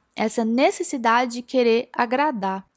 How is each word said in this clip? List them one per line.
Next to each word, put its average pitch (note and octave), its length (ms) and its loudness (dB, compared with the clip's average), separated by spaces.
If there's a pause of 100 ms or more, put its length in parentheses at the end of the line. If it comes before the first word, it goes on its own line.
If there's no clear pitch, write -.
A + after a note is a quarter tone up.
(160)
essa A3+ 280 0
necessidade A#3+ 880 0
de A#3+ 80 -8
querer A#3+ 520 0
agradar. A#3 720 -2 (120)